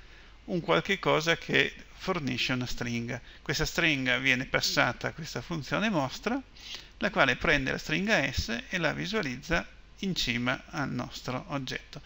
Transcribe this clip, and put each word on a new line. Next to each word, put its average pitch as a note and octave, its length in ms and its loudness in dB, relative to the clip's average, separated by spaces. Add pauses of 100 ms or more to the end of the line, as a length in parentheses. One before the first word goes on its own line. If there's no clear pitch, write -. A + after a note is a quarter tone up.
(460)
un F#3 140 0
qualche E3+ 380 4
cosa D#3 380 4
che - 360 2 (200)
fornisce C#3 600 -2
una B2 140 -2
stringa. A#2+ 540 -4 (220)
Questa D#3 220 0
stringa C3+ 540 2
viene C3 280 2
passata C3 640 2
a B2 40 -4
questa D#3 280 -8
funzione E3 480 -2
mostra, G3+ 540 -2 (560)
la G#3 120 0
quale C3+ 260 4
prende C#3+ 340 2
la C#3+ 80 0
stringa E3 540 0
S A3+ 360 -2
e F#3 100 -2
la D#3 140 2
visualizza E3 720 -2 (360)
in F#3+ 160 -2
cima B2 540 0
al C#3+ 200 -2
nostro B2+ 580 -6
oggetto. C3+ 580 -6